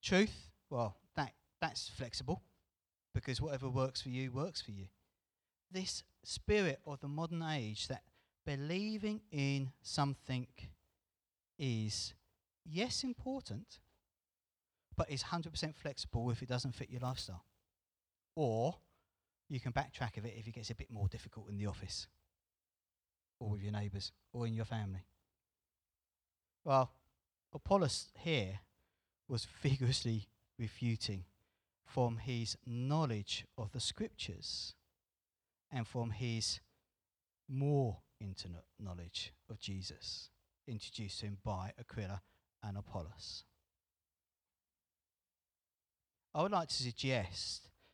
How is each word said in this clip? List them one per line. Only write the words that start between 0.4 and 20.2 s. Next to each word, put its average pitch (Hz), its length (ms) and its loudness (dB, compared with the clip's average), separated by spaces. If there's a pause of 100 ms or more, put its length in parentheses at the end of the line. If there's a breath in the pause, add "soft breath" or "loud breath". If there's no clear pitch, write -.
well, 117 260 0 (200)
that, 139 180 0 (260)
that's - 280 -2
flexible, 131 540 -4 (680)
because - 280 0
whatever 139 280 0
works 131 320 2
for - 80 -6
you, 127 220 -2
works 147 320 -2
for - 80 -10
you. 95 180 -8 (840)
This 185 300 -2 (220)
spirit 196 600 4
of 143 160 -6
the 147 60 -6
modern 165 360 0
age 131 440 0
that 117 160 -4 (420 soft breath)
believing 202 880 0
in 139 500 4
something 135 680 0 (1080)
is, 113 560 0 (520)
yes, 190 400 0
important, 247 760 -4 (1160)
but 165 120 2
is 139 140 -2
hundred 170 300 -2
percent 156 240 -4
flexible 127 540 -2
if 117 120 0
it 127 60 -8
doesn't 123 240 0
fit - 180 -8
your 123 100 -6
lifestyle. 127 440 -4 (920)
Or 127 460 2 (680)
you 135 120 -2
can 120 120 -2
backtrack 131 440 0
of 104 80 -6